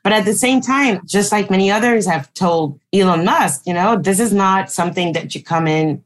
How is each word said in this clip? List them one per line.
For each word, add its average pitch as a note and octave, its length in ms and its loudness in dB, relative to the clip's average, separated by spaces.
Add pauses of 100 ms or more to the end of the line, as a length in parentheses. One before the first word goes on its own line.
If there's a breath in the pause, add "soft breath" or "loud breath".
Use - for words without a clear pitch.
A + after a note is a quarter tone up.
But C#4+ 100 2
at G#3+ 120 2
the G#3+ 100 0
same B3+ 260 2
time, B3+ 460 0
just G3 240 0
like G3+ 220 0
many F#3+ 180 2
others A3 340 2
have D#3+ 300 -4
told E3 460 -2 (120)
Elon F3+ 320 2
Musk, A3+ 400 0
you F3+ 80 -4
know, F#3+ 240 0
this F#3 220 0
is A3 140 0
not F#3+ 400 2
something F3 400 -4
that D#3+ 200 -6
you D3 80 -10
come E3 280 -2
in, D#3 380 -2